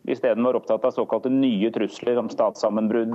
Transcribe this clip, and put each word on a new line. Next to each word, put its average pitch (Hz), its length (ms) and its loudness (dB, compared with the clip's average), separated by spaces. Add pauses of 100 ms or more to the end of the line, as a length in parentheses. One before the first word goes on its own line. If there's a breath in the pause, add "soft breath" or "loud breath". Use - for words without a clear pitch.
i 131 80 0
stedet 113 240 0
var 123 160 2
opptatt 110 320 0
av 123 60 -4
såkalte 113 380 -2
nye 117 420 2
trusler 120 420 -2
som 113 160 -2
statssammenbrudd, 110 800 0